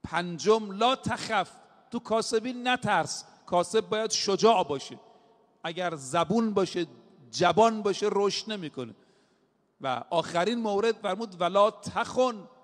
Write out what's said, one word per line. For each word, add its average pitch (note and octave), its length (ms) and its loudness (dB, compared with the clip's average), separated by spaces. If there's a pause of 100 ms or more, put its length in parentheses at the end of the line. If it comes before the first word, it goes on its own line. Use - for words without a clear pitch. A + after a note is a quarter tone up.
پنجم، F3 680 0
لا A#3 240 2
تخف، G3 540 -4 (420)
تو A#3 80 -6
کاسبی A3+ 540 -2
نترس. A#3+ 720 -2 (200)
کاسب F3+ 440 0
باید G#3+ 220 -2
شجاع G3 520 4
باشه، C3+ 360 -6 (640)
اگر E3+ 320 -4
زبون E3+ 580 0
باشه، F3 320 0 (460)
جبان G3 500 4
باشه، G3+ 300 0
رشد G3 400 0
نمی‌کنه. C#3 440 -10 (840)
و B2+ 280 -4
آخرین F3 500 0
مورد A3 360 0
فرمود: F#3+ 460 -6
«ولا G3+ 300 4
تخن A3+ 760 -2 (160)